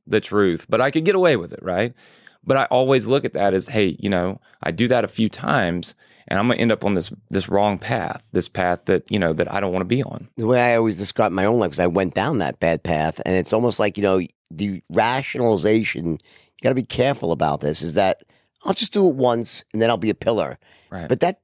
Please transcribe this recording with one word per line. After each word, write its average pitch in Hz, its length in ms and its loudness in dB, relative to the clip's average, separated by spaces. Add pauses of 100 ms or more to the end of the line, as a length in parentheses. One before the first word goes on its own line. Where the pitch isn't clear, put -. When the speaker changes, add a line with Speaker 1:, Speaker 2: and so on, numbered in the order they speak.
Speaker 1:
the 107 140 2
truth, 98 480 0
but 113 120 2
I 135 100 2
could 160 140 0
get 196 100 2
away 175 220 4
with 87 160 -6
it, - 100 -14
right? 101 320 -2 (500)
But 135 120 2
I 135 80 2
always 131 420 4
look 131 180 2
at 113 100 -4
that 98 200 2
as, 95 140 0
hey, 101 320 2
you 98 100 -2
know, 92 300 -2 (220)
I 85 100 -2
do 113 160 0
that 120 160 2
a 101 40 -2
few 113 200 0
times, 90 640 -2 (340)
and 95 100 0
I'm 107 80 2
gonna 123 140 0
end 113 120 2
up - 120 -2
on 101 100 2
this, 87 160 -2 (200)
this 95 180 -2
wrong 101 300 2
path, - 540 -6
this - 160 0
path 90 360 -2
that, 92 260 0
you 104 80 0
know, 85 140 2
that - 200 -2
I 98 80 -2
don't 95 120 -2
wanna 92 140 -2
be 123 160 0
on. - 340 -12
Speaker 2:
The 113 100 -4
way 123 140 2
I 120 160 2
always 113 200 0
describe 98 360 0
my 92 120 0
own 113 140 4
life 90 140 0
is 90 80 -2
I 87 60 2
went 90 280 0
down 120 240 0
that 78 220 -4
bad 82 220 0
path, 78 440 -2
and 92 80 0
it's 92 180 0
almost 113 280 0
like, 104 160 -2
you 104 60 -4
know, 95 180 4 (300)
the 95 400 -6
rationalization, 110 1200 0
you 73 60 -6 (440)
gotta 127 120 2
be 127 80 -2
careful 123 500 -2
about 73 280 0
this, 73 220 -4
is 78 120 -6
that 95 280 0 (420)
I'll 185 100 0
just - 180 -4
do 196 160 4
it 143 60 0
once, 120 580 0
and 107 80 -2
then 113 80 4
I'll 117 80 2
be 107 140 -2
a 95 40 0
pillar. 92 440 -2 (320)
Speaker 1:
Right. 87 180 -10
Speaker 2:
But 127 120 0
that 175 240 -2